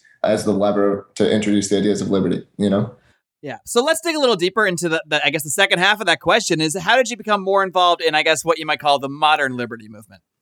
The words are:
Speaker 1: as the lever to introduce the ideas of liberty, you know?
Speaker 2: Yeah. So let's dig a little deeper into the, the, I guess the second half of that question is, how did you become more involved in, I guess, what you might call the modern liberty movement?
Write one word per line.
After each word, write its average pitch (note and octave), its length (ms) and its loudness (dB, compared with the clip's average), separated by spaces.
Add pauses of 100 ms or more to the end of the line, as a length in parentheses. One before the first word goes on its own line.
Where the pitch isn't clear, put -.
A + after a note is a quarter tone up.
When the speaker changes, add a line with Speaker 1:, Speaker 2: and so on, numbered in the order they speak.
(220)
Speaker 1:
as G#2+ 220 0
the G#2+ 80 0
lever G2+ 640 0
to G#2 120 2
introduce G#2 420 0
the G2+ 80 2
ideas G2 240 0
of F#2+ 100 -4
liberty, F#2 340 0 (120)
you G2+ 120 0
know? G2+ 240 -2 (480)
Speaker 2:
Yeah. C3 240 -12
So A#3+ 160 0
let's D#4+ 200 0
dig D#4+ 160 -4
a - 20 -2
little A#3+ 160 2
deeper F#3 320 0
into F3 220 -2
the, D#3+ 180 -2
the, D3 180 -2
I D3 40 0
guess D3+ 140 -4
the D#3 60 -10
second G3 300 0
half G3+ 220 2
of F#3+ 60 -8
that E3 120 2
question F3+ 400 0
is, D#3 180 -2
how G3+ 200 2
did B3 120 2
you A#3+ 60 -8
become G#3 260 -2
more G3 220 2
involved F3+ 380 2
in, D#3+ 120 0
I D#3 80 -2
guess, D#3 220 0
what D#3+ 160 0
you D#3 60 -10
might D3+ 160 -4
call C#3+ 180 2
the C3+ 80 -6
modern D3 480 0
liberty A2+ 320 -8
movement? G#2 340 -20 (200)